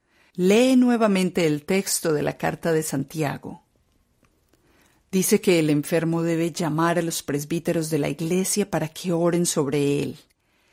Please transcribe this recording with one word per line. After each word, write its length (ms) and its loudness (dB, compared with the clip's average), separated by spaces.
Lee 420 4
nuevamente 680 2
el 180 0
texto 480 -2
de 100 0
la 140 -4
carta 360 -2
de 100 2
Santiago. 800 -6
Dice 280 2
que 180 4
el 120 2
enfermo 520 0
debe 300 -2
llamar 460 0
a 40 0
los 200 -6
presbíteros 680 -4
de 80 0
la 100 0
iglesia 600 -2
para 200 -2
que 240 -6
oren 340 2
sobre 560 0
él, 160 -8